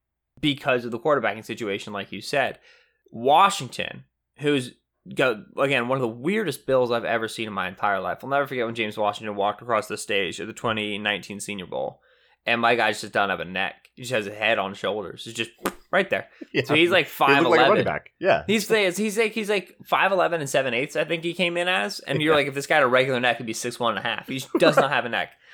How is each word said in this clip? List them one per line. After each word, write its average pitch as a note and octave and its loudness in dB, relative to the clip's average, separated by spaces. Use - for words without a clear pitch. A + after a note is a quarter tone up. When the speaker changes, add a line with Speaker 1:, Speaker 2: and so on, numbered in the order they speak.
Speaker 1:
because C3 0
of A#2+ -6
the A#2 -6
quarterbacking A2 0
situation, G#2+ -6
like G2 -8
you G2 -10
said. C3 -2
Washington, C#3 0
who's C#3+ 0
got, B2 2
again, C3 2
one C3 2
of C3+ -2
the A#2 0
weirdest D#3 -4
bills B2+ 4
I've A#2 0
ever A2+ 0
seen A2+ -6
in G#2 -8
my F#2 -4
entire F#2+ -2
life. F2+ -4
I'll B2+ -8
never C#3 0
forget B2+ -4
when A#2 -6
James G#2+ -4
Washington G#2 -2
walked G2+ -2
across A2+ -2
the G#2+ -6
stage G2 -2
at G2+ -8
the G#2+ -12
twenty G#2+ -4
nineteen G2+ -4
Senior G2 -8
Bowl, - -6
and A#2 0
my A#2 4
guy A2+ 2
just G#2 -8
doesn't G2+ 2
have F2 -2
a E2 -4
neck. F#2 -6
He C#3 -18
just B2 -8
has G#2+ 0
a G#2 -8
head G#2+ 2
on G2 -4
shoulders. G2 -6
It's A#2 -12
just A#2 -6
right F#3+ 2
there. - -2
Speaker 2:
<laughs> - -20
Yeah. - 0
Speaker 1:
So D3 0
he's, E3+ 6
like, F3 2
Speaker 2:
He - 0
looked - 6
like C#3+ 6
a E3+ 4
running - 4
Speaker 1:
five D#3 6
eleven. G3+ 4
Speaker 2:
back. D#2 -4
Yeah. B2 2
Speaker 1:
He's, G#3+ 2
he's, G3 2
he's, G#3 -2
like, G#3+ 2
he's, G#3 -4
like, F#3+ -2
five F#3 2
eleven E3 2
and C#3 -4
seven C3 0
eighths, C3+ -2
I D3+ 0
think E3 -4
he E3+ -4
came E3+ 0
in F3 0
as. G3 -2
And D3+ -2
you're D#3 4
Speaker 2:
Yeah. D3+ 6
Speaker 1:
like, C#3+ 2
if C#3 -8
this C#3 -6
guy D#3+ 4
had D3 6
a B2 4
regular B2+ 4
neck, B2 2
he'd B2 -8
be A2 -4
six A#2+ -6
one A2+ 0
and F#2+ -8
a A#2+ -2
half. G#2+ -6
He C3 -6
just - -12
does D#3+ 6
not C#3 4
have B2 0
a A#2+ -6
neck. F#2 -2